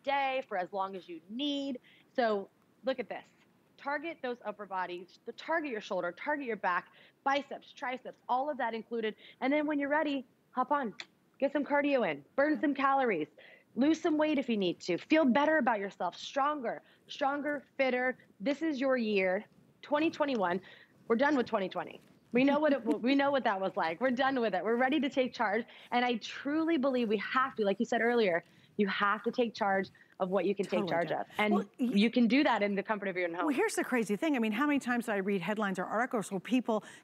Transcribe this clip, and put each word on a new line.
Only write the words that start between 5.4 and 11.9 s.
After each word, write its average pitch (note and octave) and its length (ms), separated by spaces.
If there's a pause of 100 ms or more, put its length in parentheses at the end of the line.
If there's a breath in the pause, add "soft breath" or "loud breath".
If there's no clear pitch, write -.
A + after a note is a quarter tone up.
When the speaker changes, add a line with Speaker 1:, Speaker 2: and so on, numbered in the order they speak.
Speaker 1:
your G#3+ 100
shoulder, F3+ 320
target C#4+ 340
your A3 100
back, F3+ 300 (380 soft breath)
biceps, C#4 520
triceps, - 420 (100)
all B3+ 220
of C#4+ 80
that A#3 140
included. A3+ 420 (260 loud breath)
And C4+ 120
then D4+ 140
when D4+ 120
you're C#4+ 120
ready, D4 340 (280)
hop C4 200
on, C4+ 220 (440)
get C#4 140
some D4 120
cardio C#4 460